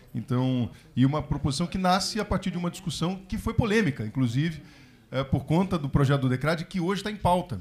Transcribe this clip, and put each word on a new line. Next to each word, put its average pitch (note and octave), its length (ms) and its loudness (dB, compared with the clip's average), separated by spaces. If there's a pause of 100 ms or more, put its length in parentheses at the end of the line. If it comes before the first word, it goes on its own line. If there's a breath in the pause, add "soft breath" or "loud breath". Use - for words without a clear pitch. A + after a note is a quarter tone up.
(120)
Então, B2 580 0 (260 loud breath)
e B2+ 100 6
uma D3 160 2
proposição D3 460 -2
que F#3 100 -6
nasce F#3 400 2
a G#3 60 -2
partir F#3+ 260 -2
de E3+ 80 -6
uma F3 120 -2
discussão F#3 460 -4 (120)
que A3 100 -4
foi A3+ 160 -4
polêmica, G3+ 500 2
inclusive, C3 560 0 (500 loud breath)
é, B2+ 120 -2
por C3+ 220 0
conta F#3 340 2
do C#3+ 100 -4
projeto C#3 340 4
do C3 60 2
decrade, D3+ 360 0
que F#3+ 160 -6
hoje F3 220 -2
tá G#3 80 -6
em G#3 60 -8
pauta, F3 440 0